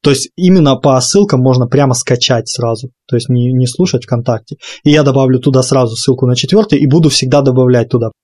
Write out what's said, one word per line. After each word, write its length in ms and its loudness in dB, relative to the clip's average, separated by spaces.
То 80 2
есть 240 -2
именно 400 2
по 260 0
ссылкам 400 0
можно 280 0
прямо 260 0
скачать 540 -2
сразу, 420 -6
то 80 -4
есть 140 -4
не, 240 0
не 160 0
слушать 360 -2
ВКонтакте. 520 -6
И 80 2
я 140 4
добавлю 340 2
туда 240 0
сразу 320 0
ссылку 320 -2
на 80 0
четвертый 460 0
и 80 2
буду 200 2
всегда 340 0
добавлять 480 2
туда. 200 -2